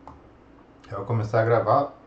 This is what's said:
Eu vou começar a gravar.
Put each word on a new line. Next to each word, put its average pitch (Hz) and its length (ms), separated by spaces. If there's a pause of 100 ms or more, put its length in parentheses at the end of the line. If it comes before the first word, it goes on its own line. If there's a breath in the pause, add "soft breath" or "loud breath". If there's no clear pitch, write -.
(920)
Eu 98 80
vou 98 80
começar 113 340
a 110 40
gravar. 117 480 (140)